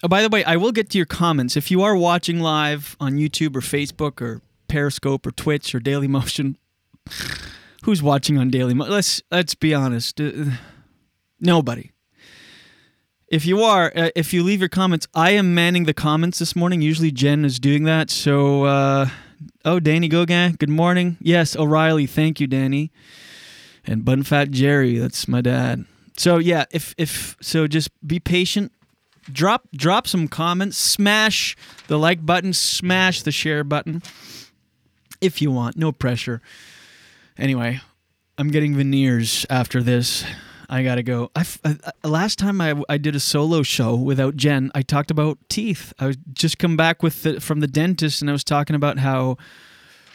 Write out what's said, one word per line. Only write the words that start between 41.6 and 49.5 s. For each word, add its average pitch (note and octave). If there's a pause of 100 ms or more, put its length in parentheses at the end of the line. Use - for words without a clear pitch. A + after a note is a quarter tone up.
uh, D3+
uh, -
last E3+
time G3
I, D3+
I D3
did D3
a C3+
solo D3+
show A#2
without C3+
Jen, C3+
I C#3
talked C#3+
about D3+ (100)
teeth. G#3+
I C3+ (180)
just -
come E3+
back E3
with E3
the, D3+
from D3+
the D3+
dentist, D#3
and D3
I -
was C#3
talking D3
about C#3+
how C3 (760)